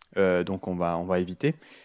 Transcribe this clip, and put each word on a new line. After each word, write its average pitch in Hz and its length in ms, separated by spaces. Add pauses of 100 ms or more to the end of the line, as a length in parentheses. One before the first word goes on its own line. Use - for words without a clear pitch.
(160)
Euh, 92 260
donc 92 260
on 92 60
va, 85 220
on 85 80
va 92 140
éviter. 135 360 (300)